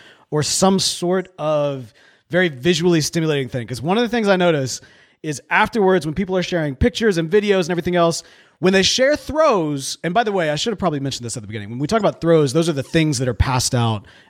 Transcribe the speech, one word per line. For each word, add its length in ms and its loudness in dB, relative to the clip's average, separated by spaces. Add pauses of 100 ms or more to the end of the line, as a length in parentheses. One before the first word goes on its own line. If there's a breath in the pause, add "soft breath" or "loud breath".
(300 soft breath)
or 140 -2
some 360 2
sort 480 -2 (100)
of 560 -4 (360 soft breath)
very 180 2
visually 540 2
stimulating 480 -2
thing. 180 -6
'Cause 140 -8
one 160 0
of 60 0
the 60 -2
things 200 0
I 80 4
notice 420 0 (420 soft breath)
is 280 -8
afterwards, 560 2
when 100 -4
people 220 -2
are 60 0
sharing 340 -4
pictures 400 0
and 120 -2
videos 340 2
and 80 -4
everything 260 -2
else, 260 2 (360 soft breath)
when 140 2
they 100 4
share 320 2
throws, 880 -2
and 100 -4
by 100 2
the 80 -2
way, 200 0
I 40 -2
should 160 -4
have 80 -6
probably 200 -2
mentioned 260 -8
this 100 -8
at 60 -12
the 60 -16
beginning. 240 -12
When 80 -10
we 80 -4
talk 120 0
about 220 -2
throws, 320 4
those 160 2
are 40 0
the 100 -2
things 340 0
that 100 -2
are 60 -2
passed 420 0
out 320 -2 (220 soft breath)